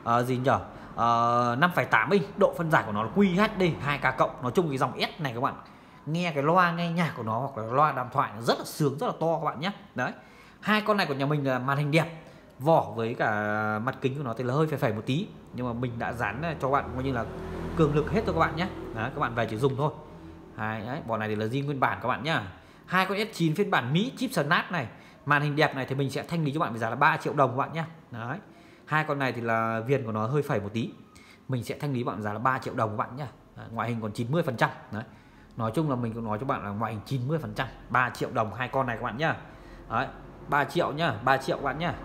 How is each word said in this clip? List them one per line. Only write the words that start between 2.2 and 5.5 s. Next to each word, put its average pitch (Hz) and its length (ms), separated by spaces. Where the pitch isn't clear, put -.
độ 196 200
phân 165 120
giải 131 160
của 107 60
nó 104 100
là 110 140
Q 190 200
H 214 120
D 190 40
hai 143 180
K 131 200
cộng. - 240
Nói 123 120
chung 175 140
cái 135 100
dòng 131 220
S 220 200
này 135 140
các 117 60
bạn, 131 140